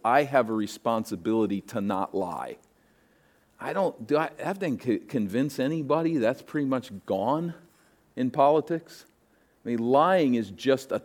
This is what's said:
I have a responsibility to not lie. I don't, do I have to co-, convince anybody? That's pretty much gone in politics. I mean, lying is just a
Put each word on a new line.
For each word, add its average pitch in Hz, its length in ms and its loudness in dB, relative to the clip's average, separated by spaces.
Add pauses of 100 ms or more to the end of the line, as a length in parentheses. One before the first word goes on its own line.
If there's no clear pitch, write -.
I 131 200 4
have 131 260 0
a - 20 -2
responsibility 107 1080 -2
to 113 180 -8
not 98 340 -2
lie. 80 440 -6 (1000)
I 139 140 -8
don't, 165 340 -4
do 147 120 2
I 156 200 -2
have 190 200 -6
to 165 180 -2
co-, 117 220 0 (100)
convince 120 500 -2
anybody? 156 600 0
That's 120 240 0
pretty 147 240 -4
much 131 240 -2 (160)
gone 147 480 -2 (600)
in 127 160 -2
politics. 151 760 2 (580)
I 120 60 -6
mean, 120 80 -2
lying 139 560 4
is 107 160 -2
just 123 420 0
a 104 120 0